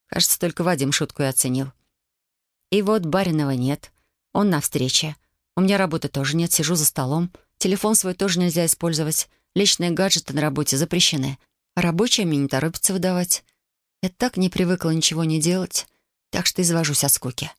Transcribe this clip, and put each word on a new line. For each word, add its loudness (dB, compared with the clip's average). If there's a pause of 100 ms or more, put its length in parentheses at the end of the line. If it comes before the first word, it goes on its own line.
Кажется, 0
только -2
Вадим 0
шутку -2
и 2
оценил. -2 (960)
И 2
вот 2
Баринова 2
нет, -2 (420)
он 2
на 2
встрече. 0 (400)
У 0
меня 4
работы 0
тоже -2
нет, 2
сижу 0
за 0
столом. -2 (260)
Телефон 2
свой 0
тоже 0
нельзя 2
использовать. -2 (260)
Личные 2
гаджеты 0
на 0
работе 0
запрещены. 0 (380)
А -2
рабочие 0
мне 0
не 0
торопятся -2
выдавать. -2 (580)
Я 0
так -2
не 2
привыкла 0
ничего 0
не 0
делать, -2 (440)
так -2
что -2
извожусь 0
от 2
скуки. -4